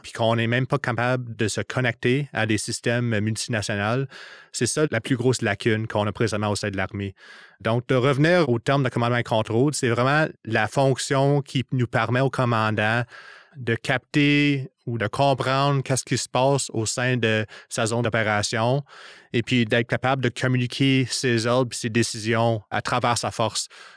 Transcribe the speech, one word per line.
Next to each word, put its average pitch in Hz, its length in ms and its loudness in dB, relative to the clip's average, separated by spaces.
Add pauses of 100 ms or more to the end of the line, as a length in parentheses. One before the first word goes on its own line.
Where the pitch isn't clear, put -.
puis - 100 -18
qu'on 117 240 2
n'est 117 100 0
même 123 200 0
pas 143 120 0
capable 120 580 -2
de 110 120 0
se - 120 -4
connecter 127 720 0
à 110 140 -2
des 107 100 2
systèmes 117 640 -2
multinationaux, 110 880 -2 (460)
c'est - 120 -2
ça 151 260 0
la 113 100 -2
plus 131 160 0
grosse 120 260 0
lacune 110 440 0
qu'on 104 200 0
a 104 60 -2
présentement 107 360 -2
au 104 80 0
sein 104 140 -4
de 98 60 -6
l'armée. 98 380 -6 (460)
Donc, 117 280 0
de 135 80 4
revenir 143 520 4
au 120 100 2
terme 139 260 0
de 120 40 0
commandement 120 300 0
et 117 60 -2
contrôle, 117 500 2
c'est 123 160 0
vraiment 135 360 2 (180)
la 110 220 0
fonction 139 760 2
qui - 300 -4
nous 123 160 0
permet 123 320 2
au 135 100 2
commandant 110 720 0 (540)
de 117 200 -2
capter 143 920 0 (160)
ou 117 140 -6
de 104 80 -2
comprendre 139 760 2
qu'est-ce - 220 -2
qui 123 140 -2
se - 100 -6
passe 139 460 0
au 110 120 -2
sein 127 300 0
de 110 300 2 (220)
sa 117 180 -2
zone 117 160 -2
d'opération 113 800 0 (500)
et 120 100 0
puis 123 220 2
d'être 117 220 2
capable 127 360 0
de 120 60 2
communiquer 127 800 0
ses 117 380 0
ordres 123 240 2
puis - 80 -8
ses 120 100 -4
décisions 113 840 0
à 104 120 -2
travers 123 340 0
sa 110 140 -4
force. - 380 -4 (280)